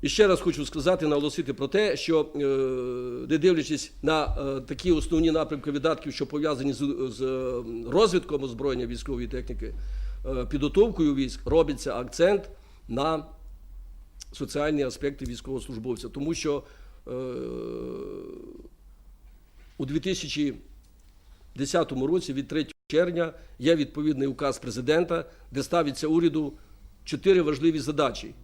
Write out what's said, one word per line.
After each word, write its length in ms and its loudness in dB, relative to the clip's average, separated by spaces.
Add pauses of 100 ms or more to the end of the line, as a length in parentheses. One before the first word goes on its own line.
І 80 -2
ще 180 6
раз 140 4
хочу 240 -2
сказати, 420 0
наголосити 460 0
про 140 -4
те, 300 2
що, 380 2
е, 40 -2 (880)
не 80 4
дивлячись 540 2 (100)
на, 360 2 (200)
е, 40 -4
такі 300 -2
основні 400 4
напрямки 400 0
видатків, 420 0
що 140 -2
пов'язані 460 0
з, 40 -6 (400)
з, 40 -4
е, 420 -2 (280)
розвитком 520 4
озброєння 420 -2
військової 420 -6
техніки, 460 -6 (520)
е, 200 -2
підготовкою 680 4
військ, 300 -2
робиться 500 2
акцент 540 2 (380)
на 380 0 (1080)
соціальні 500 -2
аспекти 420 -4
військовослужбовця. 840 -6
Тому 240 -4
що, 300 -2 (440)
е, 40 -10 (2750)
у 80 -4
дві 140 -2
тисячі 560 -2 (1000)
десятому 520 0
році 260 0
від 140 -4
третього 260 -2 (140)
червня 460 2 (260)
є 160 6
відповідний 520 0
указ 320 -2
президента, 680 0 (260)
де 120 -2
ставиться 440 0
уряду 460 4 (500)
чотири 380 4
важливі 380 2
задачі. 640 -2